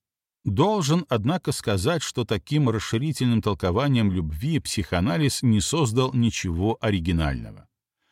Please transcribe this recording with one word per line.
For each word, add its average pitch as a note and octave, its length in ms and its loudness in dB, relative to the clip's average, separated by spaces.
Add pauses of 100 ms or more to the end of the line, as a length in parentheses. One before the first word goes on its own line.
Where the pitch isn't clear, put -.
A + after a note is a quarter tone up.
(440)
Должен, D#3+ 640 2
однако, C3 440 0
сказать, A2+ 500 -2
что - 220 -4
таким B2+ 440 0
расширительным A#2 760 0
толкованием G#2 680 2
любви F2+ 480 -2
психоанализ G#2+ 840 -2
не A2 160 4
создал C3 540 0
ничего G#2 640 0
оригинального. D#2+ 880 -2 (440)